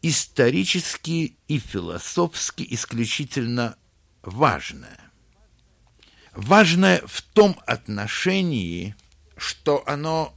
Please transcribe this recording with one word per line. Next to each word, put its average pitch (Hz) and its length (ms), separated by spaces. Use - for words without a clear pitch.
исторически 165 1400
и 151 100
философски - 1080
исключительно 120 1080
важное. 95 800
Важное 180 720
в - 160
том 208 440
отношении, 107 1300
что - 500
оно 151 480